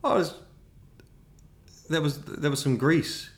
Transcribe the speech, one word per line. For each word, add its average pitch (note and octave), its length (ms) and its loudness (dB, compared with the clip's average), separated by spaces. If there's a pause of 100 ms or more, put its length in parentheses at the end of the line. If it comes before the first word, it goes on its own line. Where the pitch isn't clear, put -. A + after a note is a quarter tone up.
Oh, C#4 120 2
it - 40 4
was, D#3+ 140 0 (1600)
there D#3 120 0
was, D3 220 -2
there - 260 -4
was C#3 120 -2
some C3 160 2
grease. C#3+ 600 0